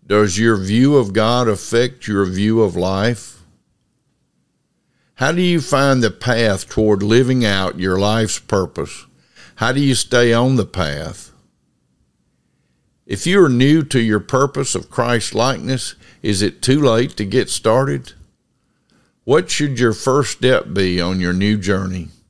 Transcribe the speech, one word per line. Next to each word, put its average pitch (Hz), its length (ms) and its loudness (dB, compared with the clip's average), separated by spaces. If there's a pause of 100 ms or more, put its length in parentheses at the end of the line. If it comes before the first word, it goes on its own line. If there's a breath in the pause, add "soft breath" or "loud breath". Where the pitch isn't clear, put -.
Does 101 320 0
your 113 180 2
view 113 400 2
of 107 160 2
God 113 360 0
affect 117 580 -2
your 101 180 0
view 104 380 0
of 90 140 0
life? 98 640 -4 (1700)
How 139 180 -2
do 175 100 0
you 175 180 2
find 135 420 2
the 107 80 2
path 113 580 -2
toward 107 340 0
living 120 420 2
out 95 360 -2
your 92 180 0
life's 107 400 0
purpose? - 680 -4 (500 soft breath)
How 120 160 -2
do 139 80 -2
you 139 140 2
stay 120 380 2
on 127 240 2
the 104 80 0
path? 80 680 -8 (1700)
If - 200 -6
you 190 180 4
are 151 40 2
new 139 360 4
to 135 160 0
your 107 200 2
purpose 135 560 -2
of - 140 -10
Christ-likeness, 120 1040 -2 (260 soft breath)
is 101 200 -2
it - 200 -4
too 135 180 2
late 120 360 0
to 107 80 -6
get 101 260 -2
started? 131 600 -2 (1120)
What 156 260 2
should 139 300 -4
your 117 120 4
first 131 400 0
step 117 400 0
be 92 280 0
on 92 200 -2
your 90 120 -2
new 101 260 0
journey? 92 500 -4 (220)